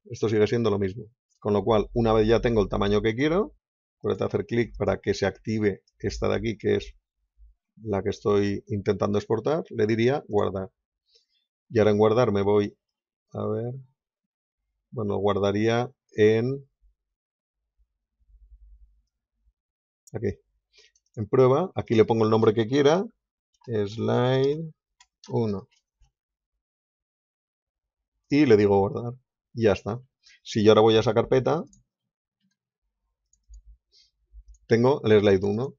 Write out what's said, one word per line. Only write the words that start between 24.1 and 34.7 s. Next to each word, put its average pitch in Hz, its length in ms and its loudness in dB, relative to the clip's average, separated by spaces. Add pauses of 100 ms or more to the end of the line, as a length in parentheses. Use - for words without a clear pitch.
uno. 107 400 -6 (2500)
Y 143 180 4
le 113 100 8
digo 101 220 4
guardar, 113 360 -4 (380)
y 113 120 -4
ya 101 80 6
está. 104 280 -6 (420)
Si - 200 -4
yo 107 100 8
ahora 107 100 8
voy 110 140 6
a 110 40 6
esa 107 140 -2
carpeta, 131 500 0 (3000)
tengo 127 380 2